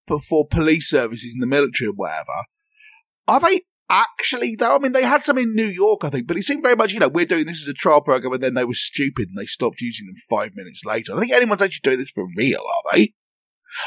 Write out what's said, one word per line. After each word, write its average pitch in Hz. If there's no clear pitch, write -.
for 151
police 160
services 117
and 127
the 120
military 127
and 101
whatever, 78
are 233
they 349
actually, 226
though? 233
I 277
mean, 269
they 262
had 277
some 269
in 226
New 220
York, 196
I 147
think, 123
but 170
it 202
seemed 285
very 247
much, 214
you 214
know, 143
"We're 165
doing 165
this 160
as 143
a 143
trial 151
program," 131
and 127
then 131
they 127
were 123
stupid 135
and 95
they 104
stopped -
using 110
them 95
five 107
minutes 92
later. 110
I -
don't 143
think 240
anyone's 226
actually 185
doing 131
this 135
for 92
real, 117
are -
they? 208